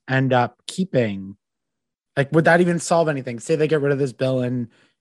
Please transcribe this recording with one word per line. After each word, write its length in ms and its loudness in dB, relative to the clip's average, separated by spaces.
end 240 2
up 340 0
keeping, 720 -4
like, 160 0
would 120 4
that 160 6
even 180 0
solve 300 0
anything? 320 -6
Say 160 -2
they 120 0
get 120 0
rid 120 0
of 60 -2
this 140 -2
bill 300 -2
and 260 -4